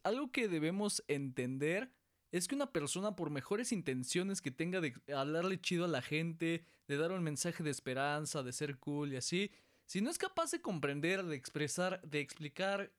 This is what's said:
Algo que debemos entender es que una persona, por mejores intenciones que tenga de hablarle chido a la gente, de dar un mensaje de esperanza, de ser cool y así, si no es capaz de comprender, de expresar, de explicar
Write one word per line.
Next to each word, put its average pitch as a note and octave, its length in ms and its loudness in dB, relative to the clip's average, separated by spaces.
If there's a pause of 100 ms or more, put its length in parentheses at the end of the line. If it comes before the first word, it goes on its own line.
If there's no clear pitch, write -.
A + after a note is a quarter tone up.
Algo B3+ 280 0
que A3+ 180 2
debemos F3 580 0
entender C#3+ 880 0 (380)
es F3 180 -2
que C4+ 60 0
una C#4 180 -2
persona, F3+ 420 0
por E3 140 -2
mejores G3+ 420 -2
intenciones F3+ 680 0
que C#3 100 -4
tenga F3 300 0
de C3+ 140 0 (200)
hablarle E3 460 2
chido F3 240 2
a F3 40 2
la C#3 120 2
gente, E3 640 0 (220)
de C#3+ 100 0
dar E3 160 2
un F3+ 100 0
mensaje E3 400 0
de D3+ 60 2
esperanza, C#3+ 760 0
de B2 80 -4
ser C#3+ 260 -4
cool D3 360 -2
y - 20 -2
así, F3 360 0 (340)
si F#3+ 160 -2
no A#3+ 80 2
es E4+ 80 -4
capaz F4 340 0
de E4+ 100 -2
comprender, D#3+ 640 0
de D#3 140 -2
expresar, F3+ 640 -2
de D3+ 180 -2
explicar F#3 800 -2